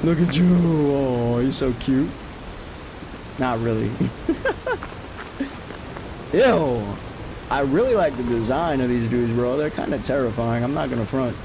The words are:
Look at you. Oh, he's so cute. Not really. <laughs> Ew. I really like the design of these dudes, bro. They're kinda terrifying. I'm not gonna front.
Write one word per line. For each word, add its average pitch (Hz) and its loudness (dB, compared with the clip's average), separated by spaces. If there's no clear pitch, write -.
Look 165 4
at 165 2
you. 175 6
Oh, 123 2
he's 135 2
so 131 2
cute. 135 2
Not 127 0
really. 113 0
<laughs> - -
Ew. 165 4
I 135 2
really 190 4
like 160 2
the 123 -4
design 127 0
of 123 2
these 120 2
dudes, 120 2
bro. 123 2
They're 151 0
kinda - -2
terrifying. 117 0
I'm 131 0
not 151 -2
gonna 117 0
front. 127 -2